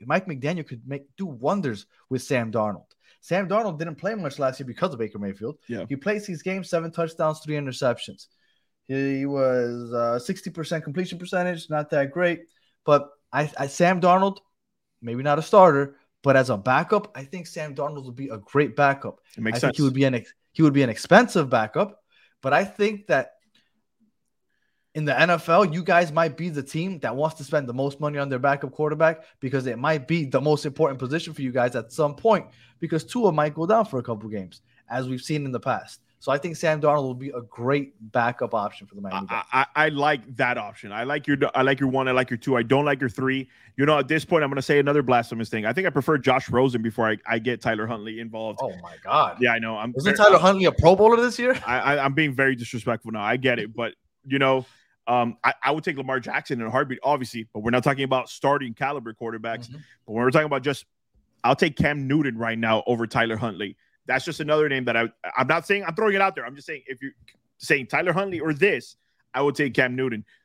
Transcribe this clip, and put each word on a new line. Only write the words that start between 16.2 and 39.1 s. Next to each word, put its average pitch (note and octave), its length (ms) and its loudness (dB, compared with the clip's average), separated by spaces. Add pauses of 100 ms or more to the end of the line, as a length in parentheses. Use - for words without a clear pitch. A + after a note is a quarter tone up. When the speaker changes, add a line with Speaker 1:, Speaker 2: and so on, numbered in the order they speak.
Speaker 1:
but C3+ 140 4
as B2+ 140 4
a A2+ 80 0
backup, D3+ 600 0
I C3+ 60 -12
think E3 240 -14
Sam D3+ 260 -10
Darnold C#3+ 320 -8
would B2 100 -14
be C3+ 140 -10
a A2+ 80 -10
great C3+ 380 0
backup. C#3 440 2 (160)
Speaker 2:
It A2+ 60 -12
makes A2 160 -2
Speaker 1:
I - 20 -2
think C#3+ 100 2
Speaker 2:
sense. A#2 80 -2
Speaker 1:
he D3+ 60 2
would C3+ 100 2
be C3+ 120 2
an B2+ 100 2
ex-, - 180 -8 (200)
he - 80 -2
would D3 120 6
be C#3 100 4
an B2+ 60 2
expensive E3+ 600 4
backup, B2 540 -2 (380)
but C3+ 120 0
I F3 100 4
think G3+ 440 -4
that C#3+ 240 0 (1600)
in D#3 100 -4
the D3 160 2
N E3 100 6
F E3 200 0
L, F#3 160 6
you E3 180 -4
guys E3+ 280 4
might E3 260 0
be F3 120 -6
the D3 140 -6
team E3 360 -6
that B2 160 -4
wants D3+ 220 -2
to D3 60 -16
spend C#3+ 240 -2
the A#2 60 -8
most C#3 260 -4
money D3 180 -4
on C#3+ 120 -4
their B2+ 100 -4
backup C#3 320 0
quarterback D#3 520 0 (160)
because C3 280 -4
it A#2 100 -4
might C#3+ 300 -2
be E3 180 -2
the C3 140 0
most D3+ 260 2
important C#3 340 -2
position D#3 340 -6
for D3 80 -12
you C3 100 -4
guys B2 240 0
at A#2 160 -8
some D3 240 -2
point G#3+ 300 2 (340)
because E3 240 -4
Tua A3 280 0
might D3+ 220 0
go D#3+ 120 -4
down G#3+ 200 4
for C3+ 140 -6
a A#2+ 40 -6
couple A2 260 -8
games, G2 320 -12 (280)
as B2+ 200 -6
we've B2+ 120 -6
seen D3+ 240 -4
in C3+ 60 -8
the A#2+ 80 -6
past. - 420 -6 (180)
So - 120 -4
I C#3+ 80 2
think E3 160 -8
Sam D#3 260 0
Darnold D3 220 4
will C3 100 -4
be C3 160 -12
a B2 120 -10
great C3+ 520 -4 (180)
backup A#2+ 440 0
option G2+ 320 -6
for F#2+ 80 -20
the G2+ 60 -16
Miami F#2+ 280 -8